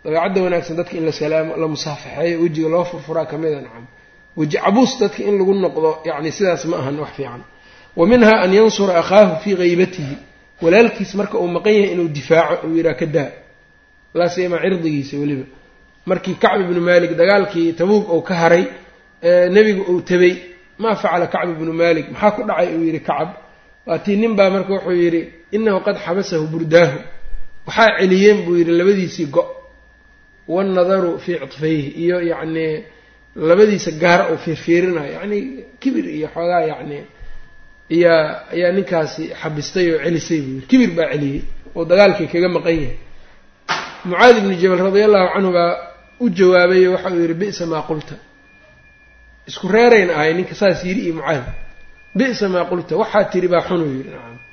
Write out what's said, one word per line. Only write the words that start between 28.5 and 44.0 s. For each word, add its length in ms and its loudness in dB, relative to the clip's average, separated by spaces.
yidhi 160 2
labadiisii 540 0
go'. 200 0
"Wannadaru 720 0
fii 200 -6
citfayhi," 580 -4
iyo, 240 -2
yacni, 460 -4
labadiisa 540 2
gaar 300 2
uu 60 -2
fiirfiirinayo. 760 -2
Yacni, 260 -6
kibir 260 -2
iyo 220 -8
xoogaa, 380 -2
yacni, 320 -8
iyaa, 640 2
ayaa 200 0
ninkaasi 520 -2
xabistay 560 -4
oo 120 2
celisay 380 -2
buu 140 -6
yidhi. 120 -12
Kibir 240 2
baa 220 -2
celiyey 280 -4
oo 100 -4
dagaalkii 420 4
kaga 220 0
maqan 320 -2
yahay. 160 -4